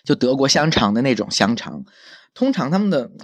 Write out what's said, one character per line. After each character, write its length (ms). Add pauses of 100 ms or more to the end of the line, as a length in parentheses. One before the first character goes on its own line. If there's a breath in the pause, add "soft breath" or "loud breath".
就 120
德 200
国 120
香 240
肠 200
的 120
那 100
种 160
香 260
肠。 300 (480 loud breath)
通 180
常 200
他 80
们 100
的， 220 (120)